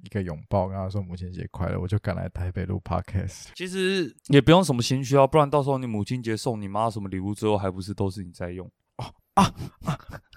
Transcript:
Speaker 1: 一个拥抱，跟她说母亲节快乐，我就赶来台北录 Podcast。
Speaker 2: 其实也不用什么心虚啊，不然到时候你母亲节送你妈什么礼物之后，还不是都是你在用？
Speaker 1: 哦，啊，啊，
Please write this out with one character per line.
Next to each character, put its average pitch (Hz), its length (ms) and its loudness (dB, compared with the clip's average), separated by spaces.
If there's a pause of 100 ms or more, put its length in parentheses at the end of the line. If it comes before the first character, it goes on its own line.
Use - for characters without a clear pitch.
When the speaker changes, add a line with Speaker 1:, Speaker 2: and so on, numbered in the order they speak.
Speaker 1:
一 - 60 -20
个 104 140 -4
拥 82 160 -6 (100)
抱， 95 200 2
跟 95 80 -8
她 95 140 -4
说 101 100 -4
母 90 140 -8
亲 90 180 -8
节 87 200 -8
快 87 160 -4
乐， 92 100 -2
我 90 80 -4
就 98 140 0
赶 90 160 -4
来 87 120 -6
台 90 220 -6
北 90 140 -6
录 92 200 -4
Podcast。 90 680 -4
Speaker 2:
其 185 140 -10
实 185 460 -2 (120)
也 143 140 8
不 131 100 8
用 180 140 10
什 143 100 0
么 120 80 0
心 135 220 0
虚 131 120 2
啊， 135 80 10
不 143 140 4
然 147 100 6
到 143 140 2
时 135 80 -2
候 135 80 0
你 131 80 -6
母 104 180 -2
亲 127 160 -4
节 113 160 -2
送 110 240 -4
你 101 60 -6
妈 104 240 0
什 104 100 -6
么 98 80 -6
礼 95 120 -4
物 101 120 -2
之 107 140 -4
后， 104 100 4
还 95 140 -2
不 92 100 -6
是 95 140 -8
都 98 160 0
是 95 140 -10
你 87 80 -14
在 87 180 -10
用？ 90 180 -10 (300)
Speaker 1:
哦， - 60 -10 (300)
啊， - 100 6 (420)
啊， 139 120 -4 (380)